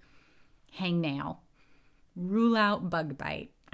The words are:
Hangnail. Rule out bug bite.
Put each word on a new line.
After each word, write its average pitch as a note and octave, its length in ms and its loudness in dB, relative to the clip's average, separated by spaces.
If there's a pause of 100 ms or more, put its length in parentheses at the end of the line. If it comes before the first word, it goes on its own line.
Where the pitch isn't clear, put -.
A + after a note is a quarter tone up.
(800)
Hangnail. E3 600 -2 (760)
Rule G#3+ 400 2
out G#3 320 2
bug D#3+ 300 -2
bite. - 340 -6 (220)